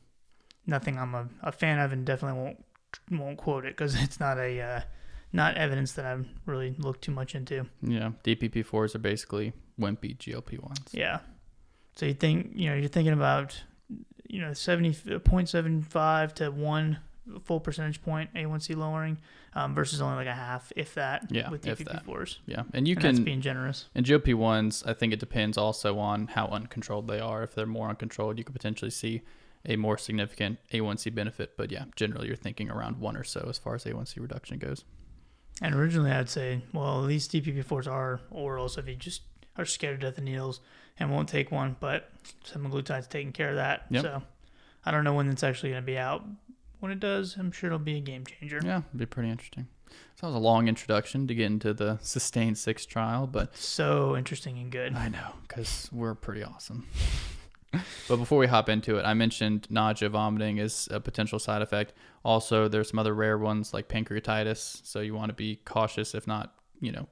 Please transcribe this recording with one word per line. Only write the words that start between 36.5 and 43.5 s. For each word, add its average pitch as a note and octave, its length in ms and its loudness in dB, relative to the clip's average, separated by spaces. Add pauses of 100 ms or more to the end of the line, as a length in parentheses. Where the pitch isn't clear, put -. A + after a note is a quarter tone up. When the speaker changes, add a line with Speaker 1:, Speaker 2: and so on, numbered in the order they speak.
Speaker 1:
well, C#3 320 0
these C#3+ 240 2
D E3 140 2
P D3 100 -2
P C#3 100 -2
fours C3 240 -2
are C3 340 -2 (100)
oral, C3+ 400 -4
so - 100 -6
if C3 80 -8
you B2+ 80 -8
just F3 260 -10 (360)
are E3+ 80 -2
scared C#3+ 340 -2
to C3+ 80 -2
death C3 100 -6
of C#3+ 60 -4
needles C3 360 -4 (380)
and D3 140 0
won't D3 160 2
take C#3 240 0
one, C3+ 260 0
but D3 320 -2 (340)
semaglutide's C3+ 600 -6
taking C#3+ 260 -8
care D3 180 -2